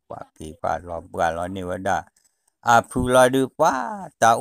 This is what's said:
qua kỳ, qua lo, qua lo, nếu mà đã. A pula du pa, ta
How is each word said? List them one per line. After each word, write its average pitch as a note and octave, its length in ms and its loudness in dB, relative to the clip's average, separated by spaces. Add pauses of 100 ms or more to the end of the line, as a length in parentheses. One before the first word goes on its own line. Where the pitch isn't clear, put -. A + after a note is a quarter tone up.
qua - 120 -14 (200)
kỳ, D#2 220 -14
qua E2+ 220 -4
lo, E2+ 180 -10 (100)
qua E2+ 200 -2
lo, E2+ 160 -6
nếu F#2+ 200 -10
mà F2+ 100 -6
đã. F#2 260 -4 (680)
A A#2 80 6
pula B2+ 480 4
du C3 160 0 (140)
pa, F#3+ 500 -2 (100)
ta A2+ 100 4 (120)